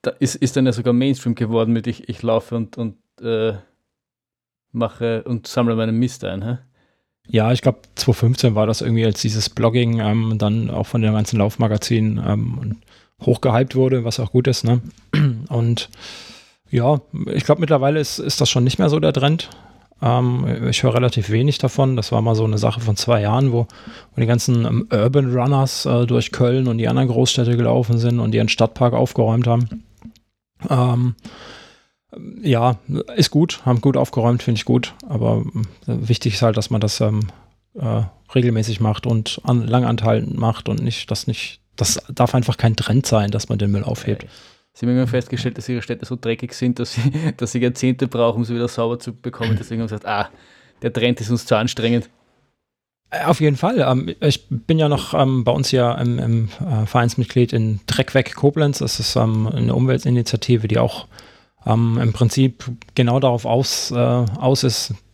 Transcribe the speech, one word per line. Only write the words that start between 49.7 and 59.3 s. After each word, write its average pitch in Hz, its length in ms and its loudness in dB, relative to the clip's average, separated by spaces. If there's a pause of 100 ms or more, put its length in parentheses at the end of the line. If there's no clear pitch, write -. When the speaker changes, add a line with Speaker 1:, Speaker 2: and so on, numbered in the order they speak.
Speaker 1:
haben 113 60 -4
sie 107 80 -6
gesagt, 104 120 -10
ah, 104 220 -2 (520)
der 117 100 -2
Trend 120 300 0
ist 107 80 -8
uns 117 160 -2
zu 120 100 2
anstrengend. 117 540 0 (1000)
Speaker 2:
Äh, - 140 -6
auf 165 140 2
jeden 151 160 2
Fall. 208 240 -2
Ähm, 131 400 0
ich - 300 -2
bin 156 300 0
ja 147 100 2
noch, - 240 -4
ähm, 131 300 2
bei 120 80 2
uns 135 180 -2
hier 120 320 2
im, 120 180 0
im, 113 300 0 (100)
äh, 110 280 -2
Vereinsmitglied 120 640 0
in 110 320 0
Dreck - 300 -2
weg - 200 0
Koblenz. 143 440 0
Das 131 200 -4
ist, - 160 -4
ähm, 113 320 0